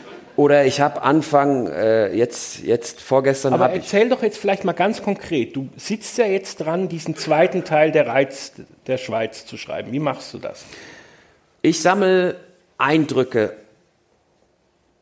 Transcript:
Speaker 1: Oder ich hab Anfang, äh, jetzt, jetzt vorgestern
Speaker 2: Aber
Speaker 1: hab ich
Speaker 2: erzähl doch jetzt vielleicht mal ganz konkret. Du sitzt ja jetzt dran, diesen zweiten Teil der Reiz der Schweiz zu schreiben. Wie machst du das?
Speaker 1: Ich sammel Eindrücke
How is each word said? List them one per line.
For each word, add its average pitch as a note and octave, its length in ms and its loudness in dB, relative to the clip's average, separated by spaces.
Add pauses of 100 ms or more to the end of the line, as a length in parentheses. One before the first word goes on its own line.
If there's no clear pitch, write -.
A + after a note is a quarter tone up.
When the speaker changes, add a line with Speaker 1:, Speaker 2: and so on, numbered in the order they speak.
(340)
Speaker 1:
Oder C#3+ 300 4
ich C3+ 160 2
hab D3 240 2
Anfang, C#3 640 2
äh, G2+ 480 2
jetzt, - 460 -2
jetzt - 400 -2
vorgestern C3+ 520 0
Speaker 2:
Aber B2+ 120 2
Speaker 1:
hab B2+ 120 2
ich - 60 -6
Speaker 2:
erzähl G#3+ 260 2
doch B3 140 -2
jetzt G#3 160 -2
vielleicht G3 260 -2
mal E3+ 80 0
ganz G3+ 300 -2
konkret. D#3+ 520 -4
Du C3+ 220 -6
sitzt - 400 -8
ja A#3+ 80 2
jetzt G3 320 -4
dran, E3+ 320 -4
diesen D#3+ 280 -8
zweiten D#3+ 480 2
Teil D#3 280 2
der D3 140 4
Reiz C3+ 460 -2 (340)
der B2+ 100 -2
Schweiz A2+ 480 -6
zu - 140 -16
schreiben. G2+ 340 -10
Wie C3 60 -4
machst D3 340 -6
du - 60 -12
das? - 260 -14 (960)
Speaker 1:
Ich E3 220 0
sammel F#3 540 2 (420)
Eindrücke B2+ 720 0 (1500)